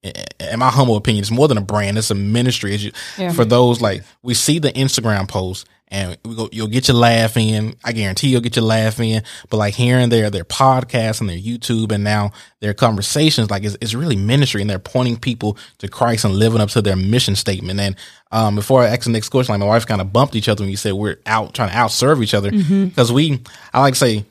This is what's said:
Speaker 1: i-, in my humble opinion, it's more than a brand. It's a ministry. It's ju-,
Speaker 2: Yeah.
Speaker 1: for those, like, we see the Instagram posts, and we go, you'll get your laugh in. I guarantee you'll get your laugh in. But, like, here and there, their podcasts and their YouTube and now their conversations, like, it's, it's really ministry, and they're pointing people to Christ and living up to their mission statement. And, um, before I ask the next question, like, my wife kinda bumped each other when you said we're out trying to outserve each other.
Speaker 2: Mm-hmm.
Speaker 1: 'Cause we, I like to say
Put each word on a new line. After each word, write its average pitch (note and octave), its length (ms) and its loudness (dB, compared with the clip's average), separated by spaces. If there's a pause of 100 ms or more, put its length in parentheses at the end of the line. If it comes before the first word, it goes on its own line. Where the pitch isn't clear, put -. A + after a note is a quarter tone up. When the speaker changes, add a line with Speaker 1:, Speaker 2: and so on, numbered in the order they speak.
Speaker 1:
i-, G2 80 -10 (400)
in A2+ 60 -6
my B2+ 140 2
humble B2 240 4
opinion, G#2 260 0
it's G2+ 80 -6
more B2+ 180 2
than A#2+ 120 2
a - 20 -4
brand. G2+ 380 -2
It's G#2+ 100 -4
a G#2 60 0
ministry. G#2+ 580 0
It's G#2 100 -4
ju-, G#2 80 -8 (280)
Speaker 2:
Yeah. F#2+ 140 -4
Speaker 1:
for A#2+ 120 2
those, A#2+ 360 4
like, F#2+ 200 -2 (220)
we B2 100 -2
see D3 240 0
the D3 140 0
Instagram A2+ 560 0
posts, F#2 380 -6 (260)
and F#2+ 320 -6
we A2+ 120 -10
go, A2 160 -6
you'll A2 160 -6
get B2 200 0
your B2 100 4
laugh A2+ 380 4
in. A2 380 0 (100)
I A#2+ 100 -6
guarantee G2+ 340 -2
you'll B2+ 140 2
get A#2 140 -4
your A2+ 100 2
laugh A2 340 0
in. A2 240 0 (260)
But, A2 80 -2
like, G#2 160 0
here B2 240 2
and A#2+ 140 4
there, A2 180 2
their G2+ 160 -6
podcasts B2 760 0
and A2 80 -2
their E2+ 80 -6
YouTube A2 560 -4
and G#2 120 -2
now G#2 260 0 (300)
their G#2 160 -4
conversations, A#2 760 0
like, G2+ 140 -4
it's, G2+ 180 -4
it's A2+ 140 -6
really C#3+ 200 -2
ministry, G#2+ 460 2
and G#2 80 -2
they're F#2+ 80 -4
pointing A#2+ 400 -2
people A2+ 400 -4 (220)
to G2+ 80 -10
Christ A#2 380 0
and G2 100 2
living A2 260 4
up G2+ 80 0
to A2+ 140 2
their G2 120 2
mission G2+ 400 2
statement. F#2+ 440 -4
And, G2 160 -2 (360)
um, A2 220 2
before B2 300 4
I A2 60 4
ask A#2+ 160 -2
the A#2+ 40 -2
next A2+ 200 -2
question, B2+ 240 0
like, G2+ 80 0
my G2+ 40 0
wife A2+ 220 2
kinda G2+ 180 0
bumped A#2+ 300 0
each G#2+ 120 0
other G#2+ 140 0
when G2 80 -2
you G2 80 -6
said G2+ 160 -4
we're G2+ 320 -4
out A2 300 -2
trying A2 140 -2
to F#2 60 -6
outserve A#2+ 480 2
each G#2+ 120 -2
other. G2+ 160 0
Speaker 2:
Mm-hmm. F#3+ 380 2
Speaker 1:
'Cause A#2+ 220 -2
we, C#3 300 0 (320)
I B2 80 0
like C3+ 140 2
to - 40 -2
say A2 320 0